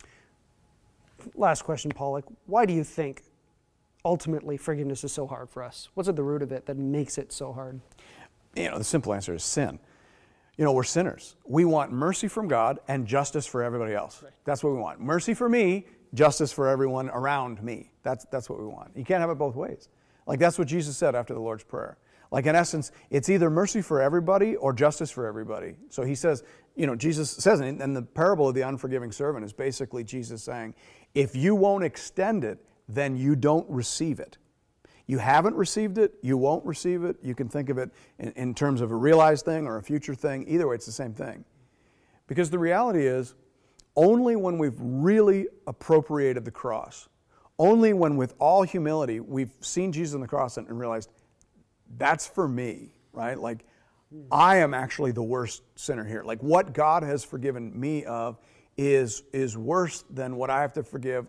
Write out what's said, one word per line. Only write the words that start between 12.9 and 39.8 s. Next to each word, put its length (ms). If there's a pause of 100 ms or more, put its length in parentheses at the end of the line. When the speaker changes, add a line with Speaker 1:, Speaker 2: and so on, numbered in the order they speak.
Speaker 2:
justice 400
for 160
everybody 300
else. 280
Speaker 1:
Right. 120 (100)
Speaker 2:
That's 180
what 120
we 60
want. 200
Mercy 340
for 140
me, 400 (260)
justice 380
for 160
everyone 440
around 520
me. 280 (120)
That's, 220
that's 240
what 100
we 60
want. 280
You 120
can't 160
have 80
it 80
both 180
ways. 320 (400)
Like, 100
that's 220
what 80
Jesus 300
said 180
after 180
the 60
Lord's 240
Prayer. 340 (320)
Like, 160
in 120
essence, 340 (180)
it's 200
either 200
mercy 320
for 200
everybody 560
or 160
justice 360
for 160
everybody. 500 (120)
So 160
he 100
says, 300 (320)
you 120
know, 80
Jesus 360
says, 300
and, 200
and 140
the 60
parable 480
of 40
the 100
unforgiving 500
servant 320
is 80
basically 500
Jesus 400
saying, 320 (400)
"If 220
you 180
won't 300
extend 580
it, 160 (300)
then 260
you 220
don't 320
receive 500
it." 180 (720)
You 100
haven't 380
received 420
it, 240
you 160
won't 260
receive 400
it. 200
You 100
can 160
think 200
of 100
it 100 (300)
in, 140
in 200
terms 260
of 120
a 40
realized 480
thing 220
or 120
a 40